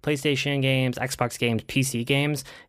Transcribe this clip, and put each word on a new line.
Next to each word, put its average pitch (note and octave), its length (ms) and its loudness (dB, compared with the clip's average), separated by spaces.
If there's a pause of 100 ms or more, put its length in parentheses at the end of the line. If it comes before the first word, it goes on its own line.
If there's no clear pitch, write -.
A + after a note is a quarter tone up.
PlayStation C#3+ 600 0
games, C3 340 2
Xbox B2+ 420 -2
games, A#2 280 2
P - 160 0
C A#2+ 200 -2
games, C#3+ 420 0 (240)